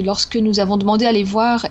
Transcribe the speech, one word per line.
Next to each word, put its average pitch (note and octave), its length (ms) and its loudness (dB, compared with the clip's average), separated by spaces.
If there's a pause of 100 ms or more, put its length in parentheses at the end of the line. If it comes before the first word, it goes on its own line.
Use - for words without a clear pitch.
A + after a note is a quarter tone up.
lorsque G3 320 -2
nous G#3+ 240 2
avons G3+ 180 0
demandé G#3 280 2
à A#3 60 2
les G#3 120 2
voir A3+ 480 0